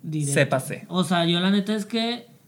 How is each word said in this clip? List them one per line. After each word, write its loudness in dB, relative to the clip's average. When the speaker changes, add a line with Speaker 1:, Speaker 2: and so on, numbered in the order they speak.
Speaker 1:
Directo. -4
Speaker 2:
Sépase. 0
Speaker 1:
O 0
sea, 2
yo 2
la 2
neta 2
es -4
que -4